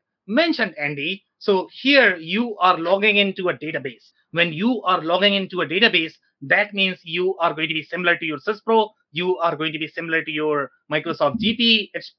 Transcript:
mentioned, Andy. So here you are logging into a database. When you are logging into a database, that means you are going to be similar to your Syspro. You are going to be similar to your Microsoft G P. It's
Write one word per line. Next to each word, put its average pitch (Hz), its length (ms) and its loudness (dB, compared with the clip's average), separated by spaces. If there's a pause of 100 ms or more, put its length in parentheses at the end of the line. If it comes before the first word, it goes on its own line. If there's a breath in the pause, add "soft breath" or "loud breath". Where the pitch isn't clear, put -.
(260)
mentioned, 233 520 0
Andy. 147 460 -6 (140)
So 190 340 0
here 247 440 4
you 196 420 -4
are 180 200 4
logging 202 380 2
into 196 320 0
a 160 60 0
database. 139 560 -10 (200)
When 170 220 0
you 208 300 -2
are 180 200 0
logging 180 320 2
into 185 280 -4
a 156 40 -2
database, 165 460 0 (300)
that 190 300 0
means 190 300 -2
you 180 360 -2
are 165 160 0
going 156 140 -4
to 156 60 -4
be 156 80 -4
similar 175 340 0
to 170 80 -10
your 151 140 -6
Syspro. 214 520 0 (200)
You 175 280 -2
are 170 180 0
going 156 160 -2
to 151 60 -8
be 151 100 -6
similar 165 340 -4
to 160 80 -10
your 151 400 -2 (200)
Microsoft 151 500 0
G 220 160 0
P. 226 380 2
It's 160 240 -10